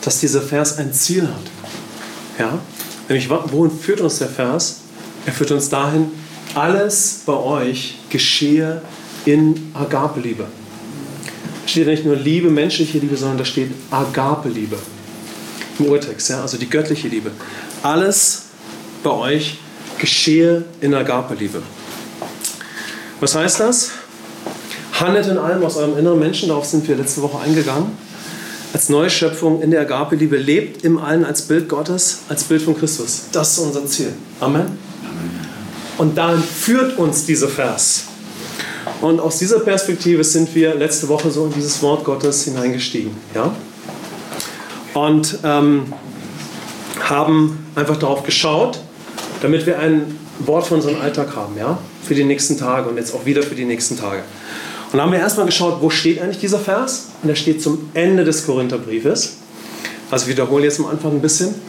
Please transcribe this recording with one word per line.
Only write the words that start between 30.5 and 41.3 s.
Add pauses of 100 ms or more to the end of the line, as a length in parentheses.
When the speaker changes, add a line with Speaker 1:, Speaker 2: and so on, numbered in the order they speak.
Speaker 1:
im
Allen
als
Bild
Gottes, (100)
als
Bild
von
Christus. (100)
Das
ist
unser
Ziel. (260)
Amen.
Speaker 2:
Amen. (1160)
Speaker 1:
Und
dahin
führt
uns
dieser
Vers. (960)
Und
aus
dieser
Perspektive
sind
wir
letzte
Woche
so